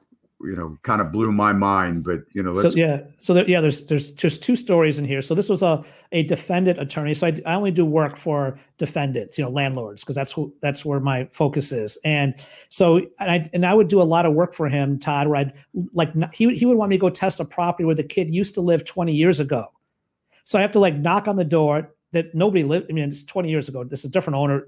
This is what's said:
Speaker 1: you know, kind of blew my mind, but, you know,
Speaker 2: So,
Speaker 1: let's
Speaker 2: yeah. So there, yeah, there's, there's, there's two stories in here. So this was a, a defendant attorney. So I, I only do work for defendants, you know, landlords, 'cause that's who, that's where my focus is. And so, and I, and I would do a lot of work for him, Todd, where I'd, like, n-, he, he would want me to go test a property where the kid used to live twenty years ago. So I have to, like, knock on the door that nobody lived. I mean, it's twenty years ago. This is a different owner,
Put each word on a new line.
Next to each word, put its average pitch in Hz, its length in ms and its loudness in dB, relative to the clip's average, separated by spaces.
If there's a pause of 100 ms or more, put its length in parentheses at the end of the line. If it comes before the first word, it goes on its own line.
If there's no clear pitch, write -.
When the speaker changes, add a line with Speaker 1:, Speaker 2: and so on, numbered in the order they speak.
(440)
Speaker 1:
you 95 120 -8
know, 80 260 -10
kind 107 180 0
of 80 120 -4
blew 110 180 0
my 104 220 2
mind, 95 500 0
but, 85 200 -4 (100)
you 98 100 -4
know, 90 120 -2
Speaker 2:
So, 92 80 2
Speaker 1:
let's 170 120 4
Speaker 2:
yeah. 156 280 0 (160)
So - 140 0
there, 180 160 4
yeah, 180 120 4
there's, 151 240 0
there's, 143 300 -2
there's - 220 0
two - 200 0
stories 160 420 2
in 147 60 -4
here. 131 180 -4
So 160 140 -4
this 196 120 -2
was 196 140 0
a, 160 220 0 (260)
a 165 140 0
defendant 175 560 0
attorney. 147 340 -4
So 170 140 0
I, 160 180 -2
I 165 80 -2
only 202 160 0
do 170 160 2
work 151 300 0
for 143 420 -4 (180)
defendants, 143 640 -4
you 147 60 -2
know, 123 60 -4
landlords, 127 520 -4
'cause 135 140 -8
that's 135 160 -4
who, 147 280 -6
that's 143 240 -4
where 143 140 -2
my 131 320 -2
focus 143 400 -2
is. 110 340 -6
And 143 300 0 (360)
so, 170 260 4 (240)
and 196 100 -2
I, 170 220 0
and 175 120 0
I 180 80 2
would 214 140 6
do 185 160 4
a - 0 -
lot 165 240 4
of 151 80 4
work 175 180 2
for 151 160 -4
him, 139 300 0
Todd, 147 300 0
where 147 80 2
I'd, 139 160 -2 (400)
like, 165 240 2
n-, 165 180 0
he, 233 220 4
he 240 100 2
would 247 100 6
want 202 140 2
me 190 60 4
to 185 40 -2
go 185 80 4
test 190 300 -2
a 160 60 -6
property 175 400 -2
where 160 100 2
the 151 80 0
kid 160 260 -2
used 190 260 -2
to 185 80 -2
live 170 220 2
twenty 170 280 -4
years 156 260 4
ago. 135 320 -4 (720)
So - 160 0
I 190 40 4
have 202 100 0
to, 208 80 4
like, 175 160 4
knock 180 320 2
on 202 80 -2
the 180 80 0
door 151 500 0 (160)
that 165 240 -2
nobody 180 300 2
lived. 170 260 0
I 160 40 -4
mean, 147 140 -2
it's 143 140 -8
twenty 175 260 -6
years 156 200 -2
ago. 127 160 -10
This 127 160 -10
is - 60 -12
a 135 60 -8
different 156 260 -2
owner, 139 300 0